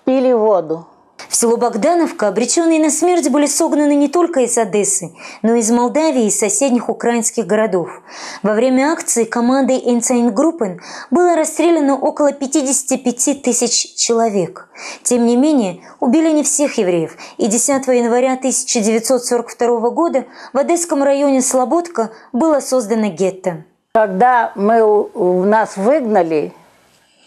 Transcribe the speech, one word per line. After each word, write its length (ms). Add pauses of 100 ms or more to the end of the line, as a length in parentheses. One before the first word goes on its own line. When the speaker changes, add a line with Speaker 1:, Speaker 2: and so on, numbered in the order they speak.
Speaker 1:
пили 280
воду. 540 (440)
Speaker 2:
В 40
село 220
Богдановка 720
обречённые 500
на 120
смерть 400
были 160
согнаны 480
не 140
только 320
из 160
Одессы, 560 (300)
но 120
и 60
из 100
Молдавии 560
и 40
соседних 580
украинских 580
городов. 420 (540)
Во 100
время 400
акции 320
командой 540
Эйнцайнгруппен 1000 (300)
было 240
расстреляно 640
около 340
пятидесяти 640
пяти 380
тысяч 600
человек. 720 (340)
Тем 240
не 100
менее, 440 (200)
убили 300
не 120
всех 360
евреев, 380 (220)
и 100
десятого 460
января 420
тысяча 440
девятьсот 440
сорок 240
второго 420
года 360 (260)
в 60
одесском 440
районе 400
Слободка 680 (200)
было 280
создано 480
гетто. 560 (300)
Speaker 1:
Когда 600
мы 280
у-, 320
у-, 300
нас 320
выгнали, 760 (760)